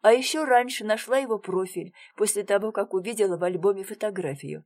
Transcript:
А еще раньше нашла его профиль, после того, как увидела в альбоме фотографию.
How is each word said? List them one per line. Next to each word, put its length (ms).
А 120
еще 320
раньше 400
нашла 320
его 220
профиль, 540
после 280
того, 280
как 220
увидела 440
в 60
альбоме 400
фотографию. 840